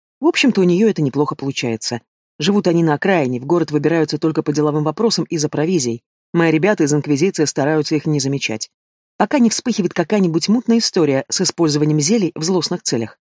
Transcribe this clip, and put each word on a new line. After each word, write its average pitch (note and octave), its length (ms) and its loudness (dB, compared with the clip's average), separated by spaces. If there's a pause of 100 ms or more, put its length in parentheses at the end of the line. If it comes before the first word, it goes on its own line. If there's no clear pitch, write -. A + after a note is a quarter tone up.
(220)
В C#4 60 2
общем-то, C4+ 340 2
у - 20 4
неё F3+ 260 4
это E3 120 -2
неплохо D3 340 0
получается. A#2+ 680 -6 (380)
Живут F#3 280 2
они E3+ 160 4
на D#3+ 100 4
окраине, C#3+ 480 0
в C3 40 -14
город D#3+ 260 0
выбираются D3+ 460 0
только D#3+ 260 -2
по D3+ 100 -2
деловым D3+ 320 0
вопросам F#3+ 400 0
и E3+ 120 -6
за D3 120 -2
провизией. C#3+ 540 -2 (300)
Мои E3 180 2
ребята E3 320 2
из C#3+ 100 2
Инквизиции D3 520 0
стараются D3+ 500 0
их D3 100 -4
не D3+ 140 0
замечать. C3 500 -4 (460)
Пока C#4 240 0
не A#3 100 4
вспыхивает G#3 440 -2
какая-нибудь F3 560 0
мутная A#3 300 2
история C#3+ 500 0
с - 100 -4
использованием D3+ 640 0
зелий F3+ 340 0
в D#3 80 -8
злостных F3+ 400 -2
целях. A2+ 440 -4